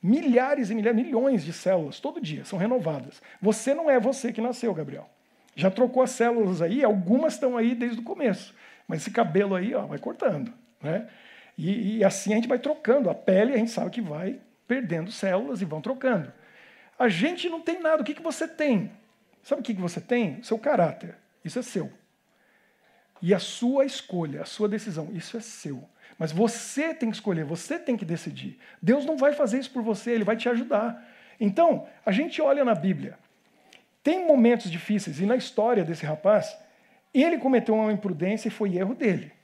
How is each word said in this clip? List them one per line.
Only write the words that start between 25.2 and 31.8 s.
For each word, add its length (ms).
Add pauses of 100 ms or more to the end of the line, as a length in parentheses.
é 40
seu. 480 (300)
Mas 140
você 640
tem 160
que 60
escolher, 280
você 340
tem 180
que 80
decidir. 540 (220)
Deus 240
não 120
vai 160
fazer 260
isso 120
por 120
você, 300
ele 120
vai 120
te 120
ajudar. 560 (360)
Então, 460 (180)